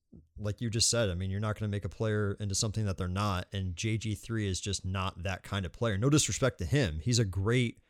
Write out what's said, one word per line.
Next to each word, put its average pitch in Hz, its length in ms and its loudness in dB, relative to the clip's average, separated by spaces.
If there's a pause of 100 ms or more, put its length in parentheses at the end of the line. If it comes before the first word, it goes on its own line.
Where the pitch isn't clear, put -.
(380)
like 104 240 -4
you 120 80 -2
just 107 200 2
said, 117 200 2
I 87 60 -2
mean, 95 160 -2
you're 98 80 -2
not 107 200 -2
gonna 107 100 -2
make 101 160 -4
a 95 40 -4
player 107 500 0
into 98 160 -2
something 107 300 0
that 95 120 0
they're 90 100 -4
not, 92 440 0
and 92 240 -4
J 113 220 -2
G 104 180 -4
three 110 320 -2
is 92 140 0
just 98 240 -4
not 92 380 -4
that 95 200 -4
kind 98 220 -4
of - 80 -8
player. 113 240 -2
No 120 120 4
disrespect 135 500 2
to - 60 -4
him. 98 360 2
He's 120 180 2
a 117 60 4
great 110 540 2 (100)